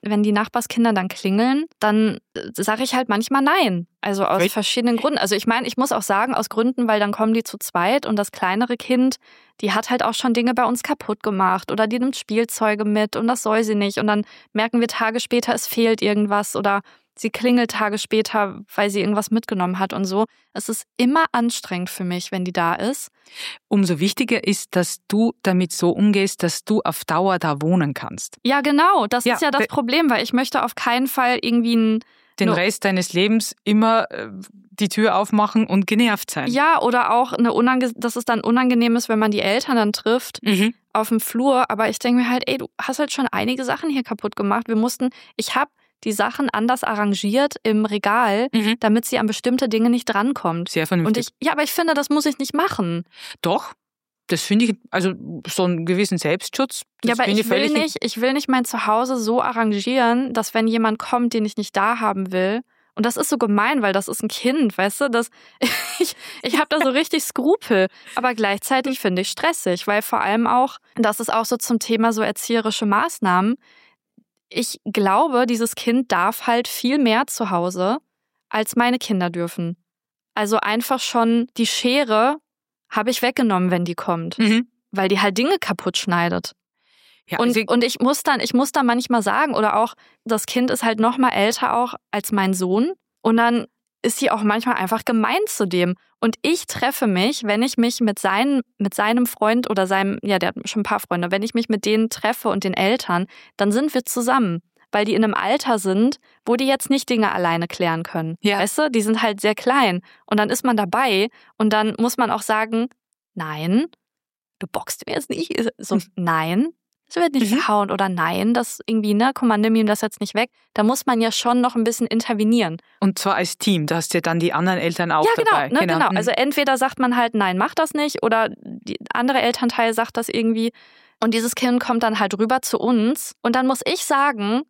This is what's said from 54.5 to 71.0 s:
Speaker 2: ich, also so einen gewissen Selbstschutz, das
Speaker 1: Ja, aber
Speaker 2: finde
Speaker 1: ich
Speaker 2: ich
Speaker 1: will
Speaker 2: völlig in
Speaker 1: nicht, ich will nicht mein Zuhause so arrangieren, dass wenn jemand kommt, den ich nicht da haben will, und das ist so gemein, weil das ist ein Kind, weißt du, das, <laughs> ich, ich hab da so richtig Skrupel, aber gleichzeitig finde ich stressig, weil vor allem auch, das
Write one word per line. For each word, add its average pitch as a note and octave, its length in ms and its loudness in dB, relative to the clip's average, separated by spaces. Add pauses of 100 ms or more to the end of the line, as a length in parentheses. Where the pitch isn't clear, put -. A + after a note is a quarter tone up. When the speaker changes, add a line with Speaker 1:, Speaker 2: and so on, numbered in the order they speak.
Speaker 2:
ich, A3 100 2 (140)
also F#3 240 0 (340)
so F#3 180 -2
einen E3+ 200 0
gewissen F3+ 320 0
Selbstschutz, - 640 -4 (200)
das A#3 80 0
Speaker 1:
Ja, A#3+ 40 2
aber A#3+ 120 0
Speaker 2:
finde G3+ 160 2
Speaker 1:
ich G#3+ 40 0
Speaker 2:
ich A3+ 60 -2
Speaker 1:
will C#4+ 80 2
Speaker 2:
völlig D4 160 0
in D4+ 80 2
Speaker 1:
nicht, D#4 180 -4
ich - 180 -6
will B3+ 140 0
nicht C#4 160 -4
mein B3+ 160 2
Zuhause A#3 520 0
so A3+ 260 0
arrangieren, A#3+ 880 0
dass A3+ 220 -4
wenn A3+ 120 2
jemand A3 300 0
kommt, A#3+ 380 -2
den A3 100 0
ich G#3 120 -6
nicht G#3 200 -4
da A3 220 0
haben G3 320 -2
will, F#3+ 300 0 (340)
und G#3+ 100 -2
das A#3+ 100 0
ist - 140 -2
so C#4+ 80 0
gemein, A3+ 460 2
weil G3 100 2
das G3 140 0
ist - 160 -6
ein A3 40 -2
Kind, B3+ 500 0
weißt G3 240 0
du, C#4+ 80 0
das, A#3 200 0 (320)
<laughs> - 380 -4
ich, - 160 0 (260)
ich C4 180 -2
hab - 100 2
da D#4+ 120 2
so C#4+ 80 4
richtig D4 340 0
Skrupel, B3 640 2 (280)
aber B3 180 0
gleichzeitig A#3+ 640 -2
finde F3+ 220 0
ich G3 80 -2
stressig, F#3+ 560 -2
weil G#3 160 0
vor - 200 -2
allem A3+ 260 0
auch, B3+ 300 2 (180)
das A3 240 0